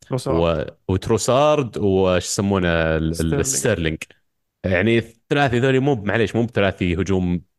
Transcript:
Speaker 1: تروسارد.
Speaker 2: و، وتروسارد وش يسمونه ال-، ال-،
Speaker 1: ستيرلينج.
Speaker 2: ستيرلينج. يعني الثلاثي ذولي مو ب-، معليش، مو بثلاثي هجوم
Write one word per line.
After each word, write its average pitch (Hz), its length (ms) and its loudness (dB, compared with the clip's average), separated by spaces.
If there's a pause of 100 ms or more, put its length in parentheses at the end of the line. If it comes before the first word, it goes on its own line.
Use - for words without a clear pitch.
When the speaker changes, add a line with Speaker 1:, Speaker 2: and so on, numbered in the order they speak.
Speaker 1:
تروسارد. 85 720 -2
Speaker 2:
و، - 220 -8
وتروسارد 123 840 0
وش 95 460 2
يسمونه 98 440 -2
ال-، 80 420 0
ال-، 82 40 -4
Speaker 1:
ستيرلينج. 82 280 -2
Speaker 2:
ستيرلينج. 85 560 -2 (680)
يعني 98 340 2
الثلاثي 123 600 -2
ذولي 131 200 2
مو 139 160 2
ب-، 101 100 -8
معليش، 101 320 0
مو 117 60 2
بثلاثي 98 520 0
هجوم 90 460 0 (180)